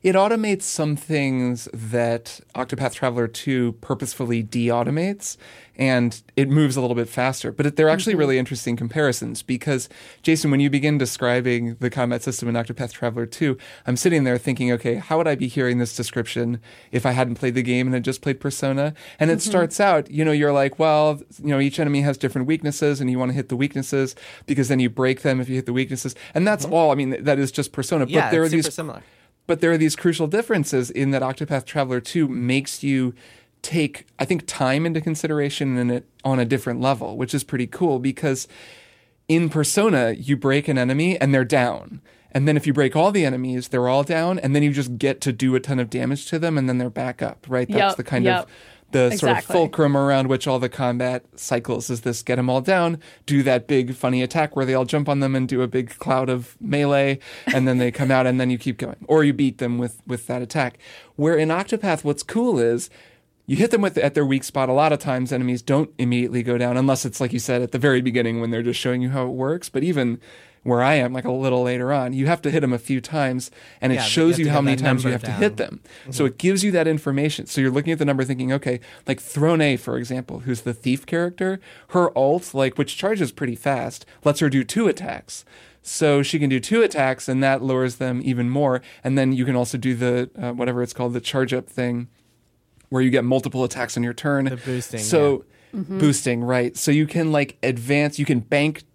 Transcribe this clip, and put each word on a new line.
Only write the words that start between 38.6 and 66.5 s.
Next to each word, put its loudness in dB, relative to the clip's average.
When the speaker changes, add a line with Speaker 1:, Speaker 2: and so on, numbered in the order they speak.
Speaker 1:
in 4
Persona, 2
you 0
break 2
an 2
enemy 0
and 4
they're 4
down. 0
And 2
then 4
if 0
you 2
break 2
all 4
the 2
enemies, -2
they're 2
all 2
down. 0
And 2
then 4
you 4
just -2
get 0
to -2
do 2
a 4
ton -2
of -4
damage -4
to -4
them 0
and 0
then 0
they're -2
back -6
up, -8
right? 0
That's 2
Speaker 2:
Yep, -4
Speaker 1:
the -6
kind 0
Speaker 2:
yep. 2
Speaker 1:
of -16
the 4
sort 2
of 4
Speaker 2:
Exactly. -8
Speaker 1:
fulcrum 2
around 2
which 0
all 2
the -2
combat -2
cycles -4
is -4
this: -4
get 0
'em 0
all 2
down, 2
do 2
that 2
big 0
funny 0
attack -2
where 0
they 0
all 2
jump -2
on 0
them 0
and 0
do 0
a 0
big -4
cloud 0
of -4
melee, 0
and 2
then 2
they 2
come -2
out 4
and 2
then 0
you 0
keep -4
going. -6
Or 6
you 6
beat 0
them -2
with, -6
with -6
that -6
attack. -4
Where 2
in 2
Octopath, -2
what's -2
cool 0
is 2
you -2
hit 4
them 4
with, 0
at 0
their 4
weak 0
spot. -2
A 2
lot 4
of 2
times -4
enemies -2
don't 0
immediately 0
go 0